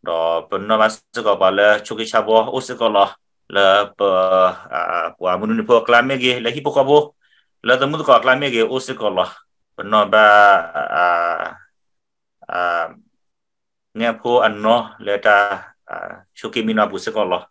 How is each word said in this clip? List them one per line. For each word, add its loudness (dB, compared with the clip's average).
Đó, -2
bên -8
nó 2
mà 2
sẽ -10
có 2
bảo 2
là 4
chú -12
cái -8
cha 0
bố, 0
ô -6
sẽ -14
có 0
lo, 0
là 2
bờ, 2
à, -6
của -4
mình -4
đi -6
bộ 2
làm 4
gì, -2
là -4
hi -10
bộ -4
có 2
bố, 2
là 2
tụi -2
mình -6
có 6
làm 2
gì, -2
ô -2
sẽ -12
có -2
lo. -4
Bên -12
nó 2
bà, 6
à, -4
à, -4
nghe -4
phố 0
ăn 0
nó, 0
là -4
ta, 2
à, -16
chú -12
cái -4
mình -2
nó 2
bố -10
sẽ -8
có 0
lo. -4